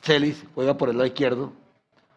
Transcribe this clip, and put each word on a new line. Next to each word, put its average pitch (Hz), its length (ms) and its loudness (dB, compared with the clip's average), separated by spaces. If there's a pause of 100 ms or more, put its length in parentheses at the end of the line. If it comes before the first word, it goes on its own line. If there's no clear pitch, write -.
Celis 147 420 0 (100)
juega 139 220 0
por 139 140 0
el 117 80 -2
lado 127 80 2
izquierdo 131 460 -2 (640)